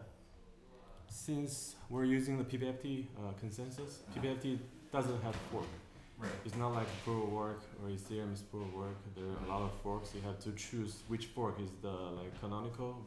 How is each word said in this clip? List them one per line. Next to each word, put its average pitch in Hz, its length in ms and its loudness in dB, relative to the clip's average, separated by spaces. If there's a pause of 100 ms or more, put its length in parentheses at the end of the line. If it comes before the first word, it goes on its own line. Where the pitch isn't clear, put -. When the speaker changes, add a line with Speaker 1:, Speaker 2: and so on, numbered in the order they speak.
(1120)
Speaker 1:
Since - 640 0 (140)
we're 131 160 6
using 131 320 8
the 127 60 2
P 127 140 0
B 127 100 2
F 127 160 0
T, 131 240 0 (100)
uh, 101 220 -2
consensus, 127 520 -4 (120)
Speaker 2:
Uh-huh. - 180 -4
Speaker 1:
P 135 60 4
B - 20 -
F 131 140 2
T 131 160 2 (320)
doesn't 127 320 4
have 113 120 2 (160)
fork. 113 140 2 (540)
Speaker 2:
Right. 98 100 0 (160)
Speaker 1:
It's 107 100 -2
not 120 180 4
like 110 140 4 (160)
proof 113 200 4
of 104 80 4
work 107 300 2 (200)
or 101 80 0
Ethereum's 101 540 0
proof 104 240 -2
of 92 80 -2
work. 98 220 0 (180)
There 95 100 -2
are 95 40 0
a 95 40 0
Speaker 2:
Uh-huh. 92 200 0
Speaker 1:
lot 101 100 4
of 101 180 2
forks. 104 320 0
You 101 80 -2
have 98 240 0
to 110 60 0
choose 104 560 -2
which 113 180 0 (100)
fork 104 240 2
is 98 120 -2 (100)
the, 98 140 0 (240)
like, 92 220 -4
canonical 117 640 0